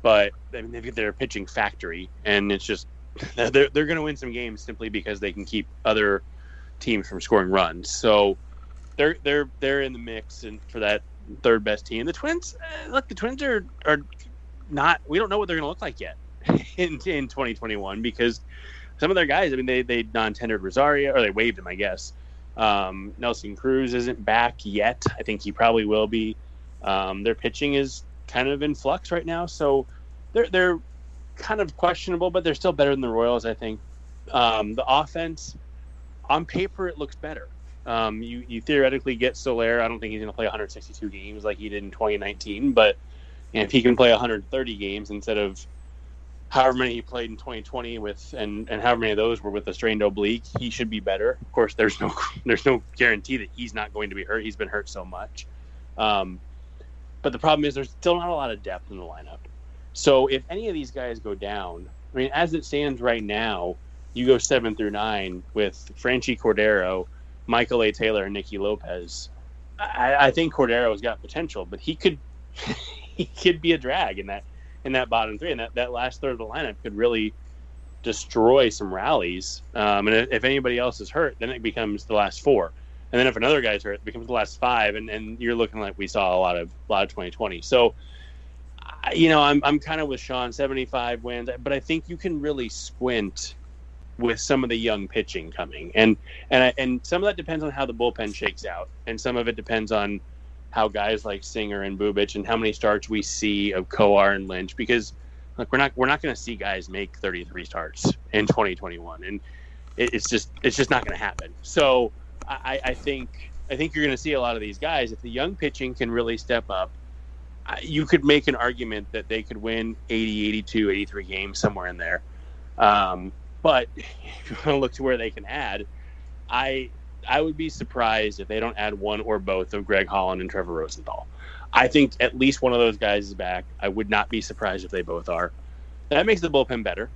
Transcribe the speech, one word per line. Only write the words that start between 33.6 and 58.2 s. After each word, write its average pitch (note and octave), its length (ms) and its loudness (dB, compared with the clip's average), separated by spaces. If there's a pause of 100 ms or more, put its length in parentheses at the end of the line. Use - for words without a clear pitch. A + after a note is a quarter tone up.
Um, A2 440 4
the B2 120 -2
offense, D#3 720 0 (720)
on D#3 160 4
paper, F#3 420 -2
it E3 120 -6
looks D3 180 -8
better. - 320 -10 (380)
Um, A2+ 360 0
you, A#2+ 240 -8
you A2+ 140 -6
theoretically C3+ 560 4
get A#2+ 200 2
Soler. A#2 440 2
I A2+ 80 4
don't A2+ 100 -4
think G#2+ 140 -6
he's G#2+ 80 -6
gonna G#2+ 120 -6
play A2+ 140 0
a G2 40 2
hundred G#2 200 -6
sixty-two - 380 -12
games G2+ 340 -12
like G2+ 160 -2
he G#2+ 100 -10
did G2+ 140 -6
in G2 80 -10
twenty G#2 260 0
nineteen, G#2 560 -2
but A2+ 240 8 (580)
and - 80 4
if G3+ 80 2
he B2+ 100 8
can A#2+ 160 8
play B2 140 10
a A2 80 10
hundred A2+ 320 0
thirty B2 260 -4
games G2+ 340 -6
instead G#2 280 -2
of G2 260 -2 (840)
however C3 260 6
many B2+ 180 2
he A#2 80 -6
played A#2 280 -6
in A2 60 -10
twenty A2+ 260 -10
twenty A#2 360 -8
with, G#2 380 -8
and, G#2+ 320 -6
and G#2+ 140 -4
however A#2 180 4
many A2 120 2
of G2+ 40 2
those A2 260 2
were G#2 80 -4
with G2+ 180 -4
a F#2+ 60 -6
strained G#2+ 280 0
oblique, G#2 400 2 (160)
he A#2+ 120 -2
should A2+ 200 -2
be G#2+ 100 -4
better. G2 400 0
Of - 120 -14
course, A2+ 220 4
there's A2 260 2
no, F2+ 120 0 (160)
<laughs> - 160 -10
there's A#2 220 2
no B2+ 160 6 (140)
guarantee B2 420 2
that G2+ 180 -8
he's A#2 180 -8
not G#2+ 200 -8
going G#2 160 -4
to F#2+ 60 -8
be F#2+ 80 -6
hurt. G#2+ 200 -2
He's G#2+ 120 -8
been G#2 120 -4
hurt G#2 200 -4
so F#2+ 160 -10
much. F#2 420 -12 (500)
Um, G2 440 2 (840)
but C#3+ 100 0
the B2 60 -6
problem D3+ 260 6
is C#3+ 100 0
there's C3+ 160 -4
still F3 260 2
not F3 120 -2